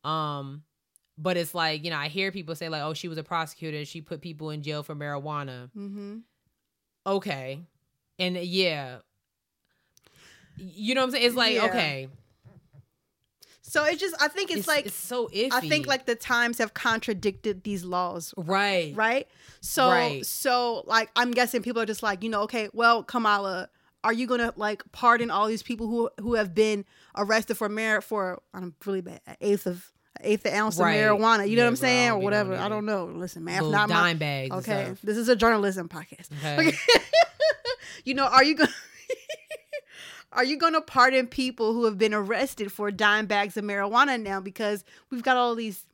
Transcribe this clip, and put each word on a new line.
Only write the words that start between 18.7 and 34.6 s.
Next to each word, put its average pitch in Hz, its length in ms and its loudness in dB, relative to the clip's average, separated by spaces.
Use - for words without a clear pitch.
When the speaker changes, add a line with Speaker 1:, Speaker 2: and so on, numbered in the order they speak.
Speaker 1:
Right? 226 320 0
So, 254 280 4
Speaker 2:
Right. - 360 2
Speaker 1:
so, 247 600 -2
like, 220 320 2
I'm 247 140 2
guessing 240 300 2
people 226 200 -2
are 220 40 0
just 208 180 -6
like, 196 200 -2
you 226 60 -4
know, 214 140 0
okay, 220 280 -4
well, 233 320 4
Kamala, 202 680 0
are 226 80 2
you 233 140 -2
gonna, 240 280 0
like, 208 280 -4
pardon 233 360 4
all 202 180 2
these 220 160 -4
people 233 240 -6
who, 233 220 0
who 233 140 0
have 208 200 0
been 214 300 2
arrested 220 400 0
for 214 100 -2
mar-, 214 340 0
for, 190 400 -4
I'm 180 220 -10
really 196 160 -2
bad, 165 260 -14
an - 140 -16
eighth 202 240 2
of, 180 260 -6
an - 80 -18
eighth 214 180 0
of - 80 0
ounce 208 240 0
Speaker 2:
Right. 175 180 4
Speaker 1:
of 214 220 6
marijuana? 214 320 4
You 220 60 0
know 240 80 8
Speaker 2:
Yeah, 240 60 6
Speaker 1:
what - 0 -
I'm 233 40 2
Speaker 2:
girl, - 0 -
I - 20 2
Speaker 1:
saying? 247 340 4
Speaker 2:
don't 226 60 2
Speaker 1:
Or 202 40 0
Speaker 2:
be 190 60 0
Speaker 1:
whatever. 202 240 2
Speaker 2:
knowing 185 120 -2
Speaker 1:
I 180 40 -2
Speaker 2:
either. 214 100 -2
Speaker 1:
don't 208 100 -4
know. 202 200 -2
Listen, 170 400 -10
math 180 160 -2
Speaker 2:
Little 156 100 2
Speaker 1:
not 208 180 2
my 170 60 2
Speaker 2:
dime 170 240 4
bags 139 340 -2
and 185 80 -4